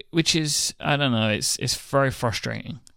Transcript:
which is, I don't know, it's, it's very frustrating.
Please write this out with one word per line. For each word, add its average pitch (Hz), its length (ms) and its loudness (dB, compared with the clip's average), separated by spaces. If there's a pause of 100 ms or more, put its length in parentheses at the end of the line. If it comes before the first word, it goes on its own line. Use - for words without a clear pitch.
which 165 260 2
is, 151 420 0
I 143 200 0
don't 139 160 2
know, 110 160 2
it's, - 260 0
it's - 220 -2
very 135 340 2
frustrating. 117 680 -4 (160)